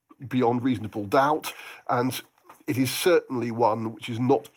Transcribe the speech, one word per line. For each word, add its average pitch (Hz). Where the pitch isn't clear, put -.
beyond 120
reasonable 110
doubt, 139
and -
it 117
is 131
certainly 135
one 113
which -
is 113
not 127